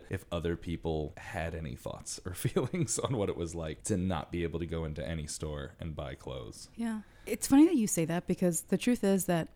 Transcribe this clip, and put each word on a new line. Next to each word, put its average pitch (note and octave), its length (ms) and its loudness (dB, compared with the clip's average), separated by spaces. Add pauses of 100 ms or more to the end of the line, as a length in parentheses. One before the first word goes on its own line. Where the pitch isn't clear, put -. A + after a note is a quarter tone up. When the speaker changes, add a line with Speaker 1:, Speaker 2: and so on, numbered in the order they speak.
Speaker 1:
if F#2+ 220 -6
other E2+ 240 0
people D#2+ 640 -2
had E2 380 -6
any D2+ 200 -6
thoughts - 500 -10
or F2 80 -6
<laughs> - 20 -10
feelings D3 640 0
on B2 180 0
what G2+ 100 0
it F2+ 80 -2
was E2 180 -6
like D#2+ 320 -6
to G#2 120 2
not F2+ 340 -2
be E2+ 120 -2
able D#2+ 160 -2
to E2+ 60 -4
go E2 200 -4
into D2+ 200 -6
any D#2 220 -4
store D2 500 -6
and E2 160 -8
buy C#2+ 220 -8
clothes. - 600 -12
Speaker 2:
Yeah. A3+ 240 -4 (240)
It's - 220 -4
funny C#4+ 180 10
that F4+ 100 6
you G#3+ 120 4
say E3 180 0
that, F3 220 -2
because F3 340 2
the - 160 0
truth A#3+ 260 2
is G3 220 4
that E3+ 300 2